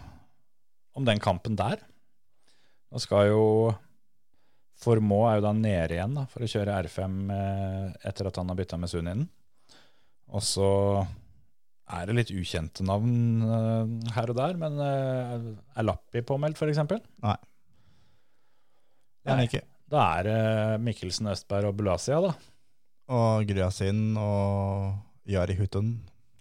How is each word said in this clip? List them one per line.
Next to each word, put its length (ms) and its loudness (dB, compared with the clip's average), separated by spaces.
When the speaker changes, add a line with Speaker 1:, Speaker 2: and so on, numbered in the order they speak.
Speaker 1:
om 80 -4
den 160 4
kampen 360 0
der. 220 -2
Nå 80 -8
skal 280 4
jo 460 4
Formå 360 4
er 60 4
jo 100 2
da 60 2
nede 420 0
igjen 220 -2
da, 100 -4
for 140 -12
å 100 -2
kjøre 240 0
R 140 -2
fem, 420 -4
eh, 600 -4
etter 220 -6
at 100 -6
han 120 -4
har 80 -4
byttet 240 -4
med 100 -6
Suninen. 380 -4
Og 140 -4
så 640 2
er 180 -8
det 100 0
litt 180 0
ukjente 480 -6
navn, 580 2
eh, 720 0
her 160 -2
og 80 -4
der, 220 0
men, 220 -4
eh, 720 -4
er 60 0
Lappi 380 -2
påmeldt, 360 -2
for 80 -2
eksempel? 340 0
Speaker 2:
Nei. 140 0
Det 60 -2
er 60 2
han 20 4
Speaker 1:
Nei. 80 4
Speaker 2:
ikke. 160 -4
Speaker 1:
Da 300 2
er 60 0
det 580 2
Mikkelsen, 480 -4
Østberg 360 -2
og 100 -2
Bulasia, 440 0
da. 140 0
Speaker 2:
Og 380 2
Gryasin 720 0
og 760 0
Jari 280 0
Hutun. 460 0